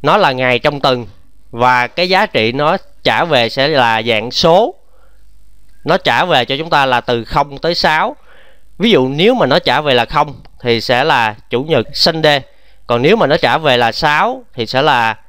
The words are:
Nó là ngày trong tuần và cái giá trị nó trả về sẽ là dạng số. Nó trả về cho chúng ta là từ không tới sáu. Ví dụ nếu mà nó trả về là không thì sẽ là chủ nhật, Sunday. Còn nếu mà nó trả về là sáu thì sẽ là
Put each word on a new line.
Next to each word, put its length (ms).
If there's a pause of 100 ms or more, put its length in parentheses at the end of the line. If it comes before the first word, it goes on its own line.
Nó 160
là 140
ngày 280
trong 200
tuần 280 (440)
và 360
cái 220
giá 160
trị 260
nó 260 (260)
trả 220
về 240
sẽ 180
là 340
dạng 300
số. 440 (1080)
Nó 140
trả 280
về 200
cho 120
chúng 120
ta 160
là 160
từ 240
không 320
tới 180
sáu. 400 (600)
Ví 140
dụ 180
nếu 260
mà 100
nó 140
trả 220
về 120
là 120
không 360 (200)
thì 200
sẽ 220
là 320 (140)
chủ 140
nhật, 300
Sunday. 480 (460)
Còn 140
nếu 140
mà 120
nó 100
trả 200
về 200
là 140
sáu 520 (100)
thì 120
sẽ 160
là 360 (120)